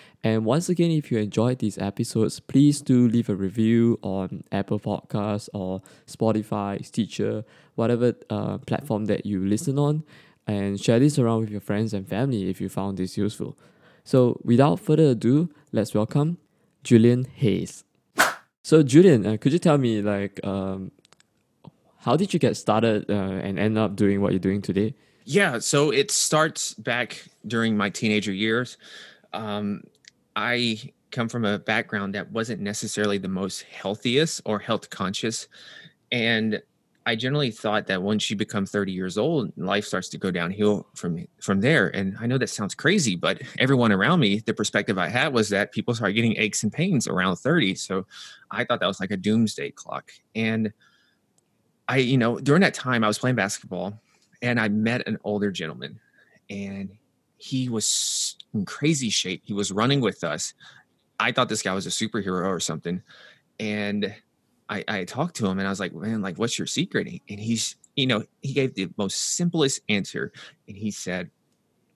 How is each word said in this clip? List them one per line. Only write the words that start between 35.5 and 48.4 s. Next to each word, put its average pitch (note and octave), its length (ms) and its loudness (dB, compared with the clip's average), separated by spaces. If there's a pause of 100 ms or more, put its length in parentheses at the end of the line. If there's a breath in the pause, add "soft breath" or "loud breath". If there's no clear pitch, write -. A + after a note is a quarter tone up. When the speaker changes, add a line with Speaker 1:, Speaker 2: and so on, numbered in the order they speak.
Speaker 2:
And A2 520 0 (420)
I A#2 100 0
generally C3 360 0
thought G#2 360 -2
that F#2 140 0
once G#2 280 0
you A2+ 60 -4
become G2+ 300 -2
thirty G2 260 -2
years F#2 260 -4
old, B2+ 380 0
life G2+ 300 -2
starts F#2 240 -6
to - 80 -12
go F#2+ 140 -4
downhill F#2+ 640 0
from, E2+ 320 -6 (140)
from G2 200 0
there. B2 280 4
And F#2+ 300 -4
I A2 60 -6
know B2+ 120 0
that A#2 120 -2
sounds G#2 260 -6
crazy, D3 400 2
but F2 260 -2 (160)
everyone B2 340 4
around A#2 280 4
me, G#2 200 4
the A2+ 140 -2
perspective G#2 440 -2
I E2+ 120 -2
had C3+ 220 0
was A2 180 2
that G2 220 0
people A#2 220 -4
started A2 200 0
getting A2+ 240 2
aches G#2+ 260 0
and G#2+ 100 -2
pains E3 340 0
around F#2 280 0
thirty. B2+ 400 0
So F#2+ 320 -6 (420 loud breath)